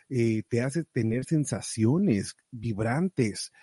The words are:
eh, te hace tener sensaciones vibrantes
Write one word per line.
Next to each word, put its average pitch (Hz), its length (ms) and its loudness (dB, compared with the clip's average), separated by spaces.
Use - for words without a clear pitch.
eh, 113 400 2
te 117 140 0
hace 151 220 -2
tener 117 400 -2
sensaciones 131 1120 0
vibrantes 113 1040 -2